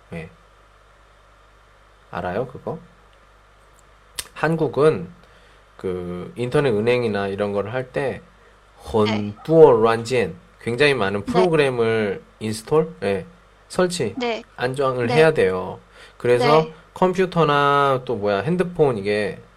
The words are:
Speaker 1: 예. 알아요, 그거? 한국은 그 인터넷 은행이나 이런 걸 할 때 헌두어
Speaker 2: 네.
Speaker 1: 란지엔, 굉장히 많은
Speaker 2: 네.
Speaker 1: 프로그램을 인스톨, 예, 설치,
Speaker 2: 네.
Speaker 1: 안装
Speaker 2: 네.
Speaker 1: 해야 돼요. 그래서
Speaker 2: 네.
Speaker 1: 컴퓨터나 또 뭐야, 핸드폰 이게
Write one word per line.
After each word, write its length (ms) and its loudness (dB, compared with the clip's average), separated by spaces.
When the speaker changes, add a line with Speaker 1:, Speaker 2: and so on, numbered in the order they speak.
Speaker 1:
예. 160 -12
알아요, 360 -6
그거? 320 -12
한국은 760 0
그 580 -8
인터넷 360 0
은행이나 560 0
이런 260 -4
걸 200 -4
할 180 -8
때 300 -6
헌두어 880 6
Speaker 2:
네. 60 2
Speaker 1:
란지엔, 520 0
굉장히 320 2
많은 320 -2
Speaker 2:
네. 60 -6
Speaker 1:
프로그램을 880 0
인스톨, 540 -2
예, 220 -2
설치, 480 -2
Speaker 2:
네. 260 -4
Speaker 1:
안装 500 -2
Speaker 2:
네. 80 -2
Speaker 1:
해야 200 4
돼요. 460 -2
그래서 460 4
Speaker 2:
네. 100 -10
Speaker 1:
컴퓨터나 1120 2
또 100 -4
뭐야, 260 0
핸드폰 560 0
이게 420 -4